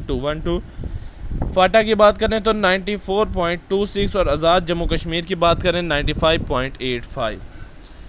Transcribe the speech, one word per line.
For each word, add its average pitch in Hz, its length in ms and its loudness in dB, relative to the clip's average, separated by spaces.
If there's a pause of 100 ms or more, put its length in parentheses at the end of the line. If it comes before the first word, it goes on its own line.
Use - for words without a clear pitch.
टू 139 120 -2
वन 151 240 -4
टू, 175 200 -2 (960)
फाटा 185 280 4
की 220 120 2
बात 208 220 6
करें 220 260 0
तो 220 100 2
नाइंटी 196 440 0
फ़ोर 202 320 -2
पॉइंट 175 400 -2
टू 202 160 2
सिक्स 202 300 -2
और 170 140 2
आज़ाद 165 360 4
जम्मू 170 200 0
कश्मीर 165 400 -2
की 185 120 -4
बात 170 260 4
करें 175 180 2
नाइंटी 151 320 0
फ़ाइव 165 300 2
पॉइंट 135 380 -4
एट 123 240 -4
फ़ाइव। 110 360 -6 (680)